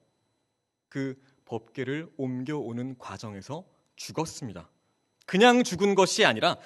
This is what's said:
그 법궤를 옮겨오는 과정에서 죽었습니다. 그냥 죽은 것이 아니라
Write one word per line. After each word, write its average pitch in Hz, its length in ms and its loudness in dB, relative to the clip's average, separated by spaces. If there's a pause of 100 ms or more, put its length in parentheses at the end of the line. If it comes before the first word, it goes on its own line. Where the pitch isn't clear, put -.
(880)
그 135 340 -8 (220)
법궤를 135 720 -8
옮겨오는 127 800 -6
과정에서 104 680 -12 (300)
죽었습니다. 107 760 -8 (560)
그냥 240 360 6
죽은 196 320 0
것이 190 300 4
아니라 135 420 2